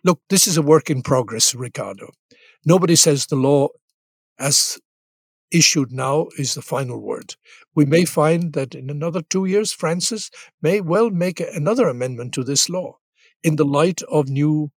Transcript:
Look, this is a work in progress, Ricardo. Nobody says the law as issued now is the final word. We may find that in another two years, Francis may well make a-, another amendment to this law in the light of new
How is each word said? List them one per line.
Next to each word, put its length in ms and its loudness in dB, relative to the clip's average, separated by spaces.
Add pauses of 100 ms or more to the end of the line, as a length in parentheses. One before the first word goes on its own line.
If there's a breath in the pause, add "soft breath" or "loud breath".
Look, 260 2
this 180 2
is 80 -2
a 60 2
work 280 4
in 120 -2
progress, 540 0
Ricardo. 560 -12 (520 soft breath)
Nobody 320 4
says 300 2
the 100 -4
law 340 2 (720)
as 400 -2 (720)
issued 400 2
now 360 -2 (100)
is 160 -4
the 80 -10
final 400 -6
word. 340 -10 (400 soft breath)
We 100 6
may 200 4
find 480 0
that 200 -6
in 160 -12
another 320 -6
two 240 -4
years, 280 -2
Francis 560 -4 (320 loud breath)
may 180 2
well 300 2
make 320 -2
a-, 120 -6
another 360 2
amendment 460 -6
to 80 -4
this 260 -2
law 300 -10 (440 soft breath)
in 140 0
the 80 2
light 380 0
of 260 -2
new 480 0